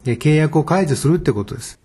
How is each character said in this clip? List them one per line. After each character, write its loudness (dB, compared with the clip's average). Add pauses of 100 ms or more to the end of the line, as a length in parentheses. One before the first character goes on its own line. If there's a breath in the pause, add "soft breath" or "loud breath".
で、 -2
契 2
約 2
を 2
解 0
除 0
す -2
る 4
っ 2
て -2
こ -2
と -12
で -12
す。 -18